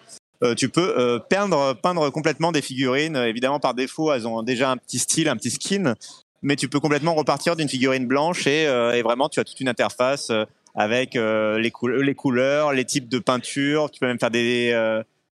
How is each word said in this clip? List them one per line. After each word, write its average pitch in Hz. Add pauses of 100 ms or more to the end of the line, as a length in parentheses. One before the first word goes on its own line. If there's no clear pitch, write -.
(440)
euh, 120
tu 127
peux, 175
euh, 120
peindre, 160
peindre 170
complètement 160
des 147
figurines. 135
Euh, 123
évidemment, 131
par 127
défaut, 135
elles 117
ont 113
déjà 127
un 127
petit -
style, 156
un 123
petit 120
skin, 185 (480)
mais 139
tu 135
peux 143
complètement 151
repartir 151
d'une 156
figurine 131
blanche 147
et, 151
euh, 120
et 120
vraiment, 120
tu -
as 113
toute -
une 131
interface, 127
euh, 107 (360)
avec, 117
euh, 110
les 113
coul-, 120
les 139
couleurs, 139
les 131
types 123
de 127
peinture. 139
Tu -
peux 131
même 123
faire 120
des, 120
euh, 110 (360)